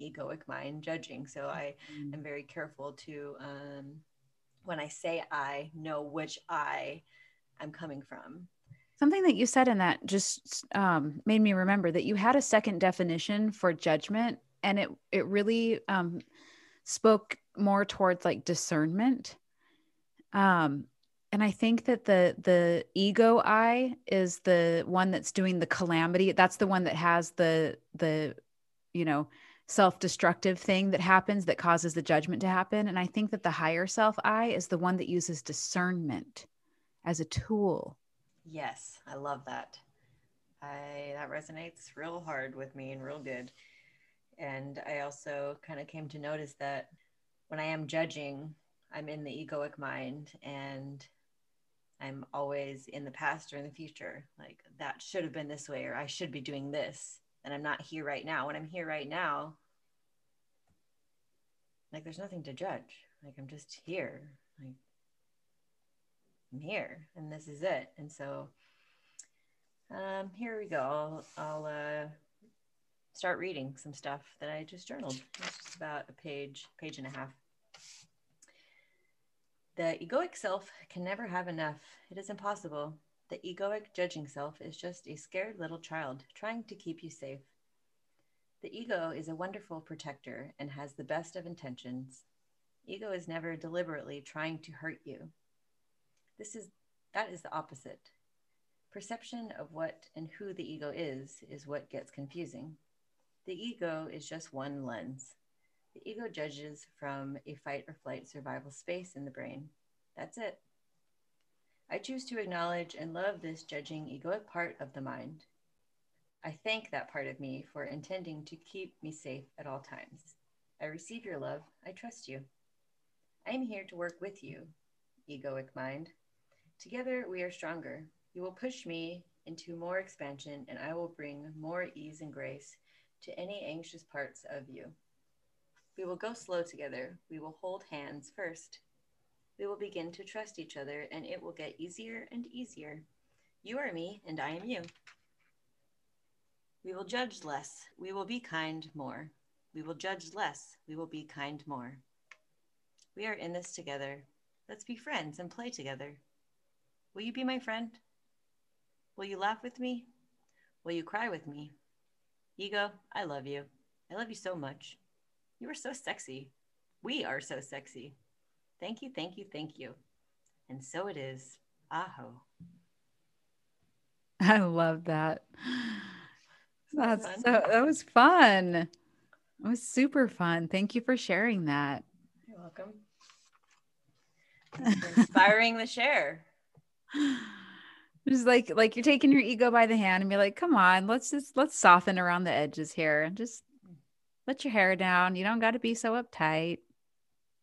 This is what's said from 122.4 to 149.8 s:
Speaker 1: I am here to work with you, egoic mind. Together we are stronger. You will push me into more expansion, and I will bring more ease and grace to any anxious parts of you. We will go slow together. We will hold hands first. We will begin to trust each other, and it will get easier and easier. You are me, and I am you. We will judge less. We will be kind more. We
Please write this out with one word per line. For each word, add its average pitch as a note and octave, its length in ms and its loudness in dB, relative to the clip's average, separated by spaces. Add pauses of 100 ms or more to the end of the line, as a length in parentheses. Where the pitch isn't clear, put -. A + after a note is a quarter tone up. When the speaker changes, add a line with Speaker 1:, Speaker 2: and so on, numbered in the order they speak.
Speaker 1:
I A3 60 -8
am C4 100 -6
here G#3+ 260 -8
to F3+ 80 -18
work E3+ 240 -8
with G3 220 -12
you, - 200 -16 (680)
egoic C3+ 460 -10
mind. C3+ 340 -10 (720)
Together B3+ 500 -8
we F3+ 120 -6
are F3+ 100 -6
stronger. D#3 520 -10 (300)
You F3+ 80 -10
will F#3 100 -8
push B3+ 320 -10
me E3 400 -10 (220)
into E3 300 -14
more F3 220 -6
expansion, C#3+ 720 -12
and - 120 -14
I D#3 140 -8
will E3+ 220 -8
bring D3 420 -14
more E3+ 360 -8
ease D#3 260 -16
and D3+ 120 -14
grace C3+ 440 -14 (460)
to - 180 -16
any - 260 -10
anxious D#3+ 380 -14
parts - 400 -12 (100)
of C#3 140 -14
you. C3 160 -18 (1120)
We F#3+ 80 -10
will F3+ 120 -8
go A3 180 -8
slow F3+ 280 -6
together. C#3+ 560 -10 (120)
We D#3 80 -12
will D#3 240 -14
hold F#3 280 -8
hands C#3+ 460 -12
first. E3 440 -12 (800)
We G3+ 80 -8
will G3+ 120 -8
begin F3 340 -10
to G3 100 -18
trust G#3+ 360 -12
each D#3+ 180 -14
other, D3 340 -10
and D#3 140 -12
it - 180 -12
will E3+ 100 -14
get D#3+ 280 -14
easier A3+ 500 -14
and A#3+ 220 -10
easier. D#3 500 -14 (600)
You A3 160 -10
are C#4 140 -6
me, F3 340 -10
and D#3+ 120 -10
I C#3+ 120 -6
am F3+ 180 -10
you. G#3 140 -6 (2000)
We F#3 100 -10
will F#3+ 100 -10
judge A#3+ 380 -6
less. C#3+ 440 -10 (120)
We F#3 140 -10
will G3 140 -6
be A#3+ 120 -6
kind D#3+ 560 -6
more. C#3 360 -12 (440)
We D#3 80 -12